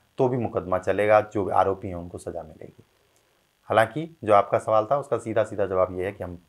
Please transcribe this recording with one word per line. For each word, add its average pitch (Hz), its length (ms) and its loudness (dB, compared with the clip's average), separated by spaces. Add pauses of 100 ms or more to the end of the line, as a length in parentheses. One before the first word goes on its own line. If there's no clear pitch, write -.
(180)
तो 131 120 4
भी 127 80 -2
मुकदमा 92 420 -2
चलेगा, 107 420 4
जो 104 280 -4
आरोपी 95 380 0
हैं 90 80 -8
उनको 87 220 -12
सज़ा 82 260 -12
मिलेगी। - 400 -20 (800)
हालांकि 113 600 0
जो 104 100 4
आपका 101 260 4
सवाल 110 320 0
था, 143 60 0
उसका 131 200 -4
सीधा 110 260 -2
सीधा 101 220 -4
जवाब 92 340 0
ये 90 60 -4
है 101 60 -6
कि 95 120 -12
हम 87 260 -12